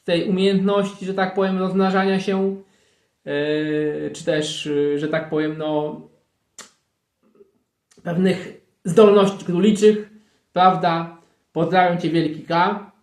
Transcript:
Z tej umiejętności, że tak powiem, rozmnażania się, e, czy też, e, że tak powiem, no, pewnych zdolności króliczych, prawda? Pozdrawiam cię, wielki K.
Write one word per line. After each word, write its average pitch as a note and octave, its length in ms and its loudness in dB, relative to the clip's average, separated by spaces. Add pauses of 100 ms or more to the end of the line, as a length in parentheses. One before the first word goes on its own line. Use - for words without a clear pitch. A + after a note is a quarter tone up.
Z - 20 -20
tej F3 260 -2
umiejętności, G3 760 0
że F#3+ 80 -6
tak F#3+ 200 -2
powiem, F#3+ 240 0
rozmnażania F#3+ 640 0
się, G3 360 -2 (680)
e, D3+ 840 -2
czy - 160 -12
też, D3+ 420 -2
e, D3 320 0
że D3+ 80 -4
tak D#3+ 220 -4
powiem, D#3 280 -2
no, D3+ 440 -4 (2000)
pewnych F3 580 -2 (220)
zdolności G3+ 600 4
króliczych, G#3 640 2 (440)
prawda? E3+ 640 2 (360)
Pozdrawiam F3 440 2
cię, E3 120 -2
wielki D#3 340 -2
K. F3+ 480 -2 (120)